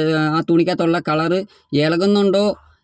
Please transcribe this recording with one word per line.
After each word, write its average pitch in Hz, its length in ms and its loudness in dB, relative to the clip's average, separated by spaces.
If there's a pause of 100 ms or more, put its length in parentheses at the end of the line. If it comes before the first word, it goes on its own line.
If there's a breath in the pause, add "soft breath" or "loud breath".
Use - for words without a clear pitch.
(340)
ആ 160 80 -2
തുണിക്കകത്തുള്ള 170 580 0
കളർ 165 360 -2 (380 soft breath)
ഇളകുന്നുണ്ടോ 196 720 2 (380 soft breath)